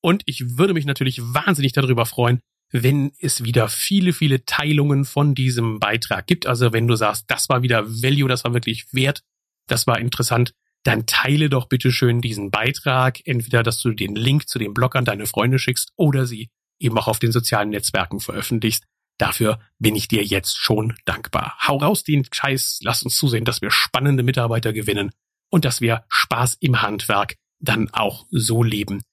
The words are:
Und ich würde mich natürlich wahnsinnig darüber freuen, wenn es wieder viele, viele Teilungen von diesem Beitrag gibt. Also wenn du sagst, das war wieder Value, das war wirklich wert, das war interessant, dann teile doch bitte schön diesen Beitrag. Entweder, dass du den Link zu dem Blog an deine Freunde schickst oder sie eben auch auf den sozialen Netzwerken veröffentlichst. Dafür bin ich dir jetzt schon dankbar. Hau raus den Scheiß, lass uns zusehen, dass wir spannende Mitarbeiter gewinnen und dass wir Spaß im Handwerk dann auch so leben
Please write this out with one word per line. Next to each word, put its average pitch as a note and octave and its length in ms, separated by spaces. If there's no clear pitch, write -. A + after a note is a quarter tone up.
Und F3+ 240
ich B2 320
würde F#3+ 160
mich D#3 120
natürlich C3 360
wahnsinnig C#3 500
darüber B2+ 340
freuen, B2 360
wenn C3+ 480
es B2+ 260
wieder A#2 240
viele, F#3 420
viele C3+ 320
Teilungen D3 640
von C#3+ 300
diesem A#2+ 440
Beitrag G#2 480
gibt. F3 200
Also A#2+ 260
wenn A#2 140
du A#2+ 80
sagst, G#2 320
das - 200
war B2+ 140
wieder A#2 260
Value, C3 400
das B2+ 160
war A#2+ 100
wirklich A2+ 400
wert, C3 280
das B2 200
war A#2 100
interessant, A#2+ 540
dann A2+ 220
teile D3 440
doch C3 200
bitte B2+ 240
schön A#2+ 260
diesen G#2 320
Beitrag. B2+ 760
Entweder, A#2 380
dass A#2 160
du A#2+ 120
den G2+ 220
Link C3 360
zu A#2+ 100
dem G#2 140
Blog B2+ 240
an B2 80
deine G#2+ 200
Freunde B2 320
schickst - 380
oder C3+ 300
sie A2+ 240
eben A#2 180
auch G#2+ 100
auf A2 120
den A2+ 120
sozialen A2+ 380
Netzwerken G2 500
veröffentlichst. A2 640
Dafür G#2+ 440
bin G#2+ 160
ich G#2 140
dir G#2+ 120
jetzt G2+ 360
schon A2 480
dankbar. - 500
Hau C#3+ 120
raus D3 260
den C#3+ 260
Scheiß, - 540
lass A#2 200
uns B2+ 120
zusehen, A#2 300
dass A#2 160
wir - 100
spannende C3+ 500
Mitarbeiter A#2 520
gewinnen G#2 380
und E3+ 140
dass B2+ 160
wir A2+ 300
Spaß - 460
im C3 260
Handwerk G2+ 560
dann A2 320
auch G#2 380
so A#2 320
leben G2+ 380